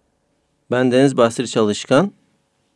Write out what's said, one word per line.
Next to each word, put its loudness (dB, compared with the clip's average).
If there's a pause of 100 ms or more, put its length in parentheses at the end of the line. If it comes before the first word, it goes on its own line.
(720)
Ben 0
Deniz 2
Basri 0
Çalışkan, -2 (640)